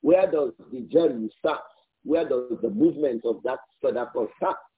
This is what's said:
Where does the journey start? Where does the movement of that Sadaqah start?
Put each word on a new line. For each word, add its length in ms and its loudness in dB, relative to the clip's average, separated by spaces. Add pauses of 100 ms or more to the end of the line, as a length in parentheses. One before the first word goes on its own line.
Where 280 4
does 220 0 (200)
the 100 -10
journey 580 0
start? 220 -2 (420)
Where 260 0
does 320 -2
the 80 0
movement 560 0
of 180 -2
that 140 -4 (260)
Sadaqah 440 -2 (100)
start? 200 -2 (200)